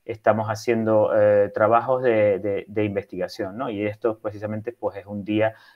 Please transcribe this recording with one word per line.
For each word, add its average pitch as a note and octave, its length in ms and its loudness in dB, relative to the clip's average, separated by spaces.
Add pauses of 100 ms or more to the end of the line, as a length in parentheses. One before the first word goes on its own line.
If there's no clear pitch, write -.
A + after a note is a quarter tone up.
estamos A2 460 0
haciendo, A2 680 2
eh, G#2 380 4
trabajos A#2 500 2
de, G#2+ 360 2
de, G2 280 -4
de G#2+ 160 -2
investigación, G2 760 -6
¿no? C3+ 120 -6
Y G#2 160 -4
esto G#2+ 340 -4
precisamente, G#2+ 540 -8
pues, G2+ 240 -8
es F#2+ 80 -14
un G2+ 180 -10
día G#2+ 300 0 (220)